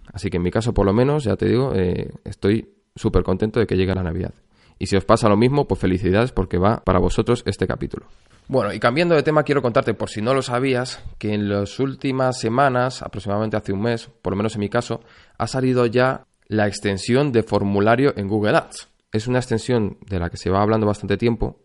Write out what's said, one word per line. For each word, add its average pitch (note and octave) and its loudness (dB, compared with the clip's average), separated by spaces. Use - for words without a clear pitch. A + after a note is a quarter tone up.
Así - -6
que F#2 -2
en F2 0
mi F2 0
caso, A2 0
por G2+ 4
lo G2 4
menos, C#3 2
ya G2+ 0
te F#2+ 0
digo, B2+ 2
eh, F#2 -2
estoy - -2
súper F#2+ 0
contento F#2 0
de G#2+ 2
que G2 -2
llegue F#2 2
la F#2+ -2
Navidad. F2+ -4
Y F#2 -6
si - 0
os F#2 2
pasa A2+ 6
lo G2+ 4
mismo, C3 2
pues - 0
felicidades F#2+ 2
porque F2+ -2
va G2+ 2
para F#2 4
vosotros G#2+ 2
este G2 -2
capítulo. - -6
Bueno, A2 0
y A2 -6
cambiando D#3+ 2
de C#3+ 2
tema, D3+ 2
quiero C#3 0
contarte, A#2 0
por A2 -6
si G#2+ -8
no B2 0
lo C3 0
sabías, B2+ -2
que G#2+ -4
en G#2 0
las G2+ -2
últimas C3 -2
semanas, B2+ 0
aproximadamente G#2+ -4
hace G2 -6
un G2 -4
mes, A#2 -4
por F#2 -4
lo F#2+ -2
menos G#2+ -2
en G#2 -6
mi G2+ -2
caso, A#2 -4
ha A#2 -4
salido B2+ 0
ya B2 0
la G#2 2
extensión G#2 0
de A2+ 4
formulario G#2 2
en G2 -6
Google G#2+ 2
Ads. - -6
Es A2 -2
una B2+ 2
extensión A#2 -2
de G2 -4
la E2+ -4
que - -14
se - -4
va F#2+ 2
hablando G#2+ 2
bastante G2+ -2
tiempo, A2+ -2